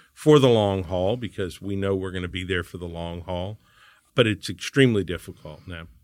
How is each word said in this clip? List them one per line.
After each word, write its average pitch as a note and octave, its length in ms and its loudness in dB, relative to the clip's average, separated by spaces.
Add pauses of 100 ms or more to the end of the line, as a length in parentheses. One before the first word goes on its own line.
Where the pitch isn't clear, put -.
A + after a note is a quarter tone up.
(120)
for D3+ 260 6
the C3 100 8
long G2+ 360 4
haul F#2 320 0
because G2+ 460 -10
we G2 140 -6
know G2 200 0
we're F#2+ 140 -6
gonna F2+ 180 -6
be F2+ 160 -8
there F2+ 200 -2
for - 140 -14
the F2 100 -10
long E2+ 340 -8
haul. F#2 360 -6 (560)
But B2 120 4
it's G#2+ 240 -2
extremely A#2 540 0
difficult. D#2+ 600 -12
Now, E2+ 200 -14 (180)